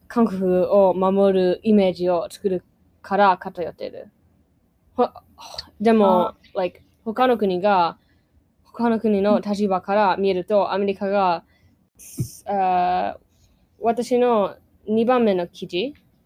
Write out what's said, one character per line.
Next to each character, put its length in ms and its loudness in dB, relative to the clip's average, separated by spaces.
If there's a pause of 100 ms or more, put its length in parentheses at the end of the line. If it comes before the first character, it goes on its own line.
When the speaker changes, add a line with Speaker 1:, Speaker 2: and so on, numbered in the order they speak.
Speaker 1:
韓 180 0
国 160 -4 (220)
を 300 4
守 380 2
る 300 0
イ 120 2
メ 160 4
ー 20 -2
ジ 160 -4
を 200 -2
作 200 -6
る 160 -6 (380)
か 140 -6
ら 220 4
偏 320 -10
っ 20 -16
て 160 -12
る。 220 -18 (840)
ほ-、 120 0 (720)
で 120 4
も、 380 4
Speaker 2:
あ。 60 -20 (180)
Speaker 1:
like、 280 -6 (220)
他 240 0
の 100 2
国 220 -2
が、 360 0 (680)
他 240 -4
の 100 0
国 240 0
の 160 2
立 300 -4
場 140 -2
か 120 -4
ら 220 2
見 180 0
る 100 -6
と、 280 0
ア 60 -2
メ 80 -2
リ 100 -4
カ 100 -6
が、 380 -2 (1000)
あ 680 -2
ー、 40 -20 (580)
私 400 -2
の 380 0 (320)
二 160 0
番 180 2
目 120 2
の 120 -4
記 220 -14
事 260 -6 (320)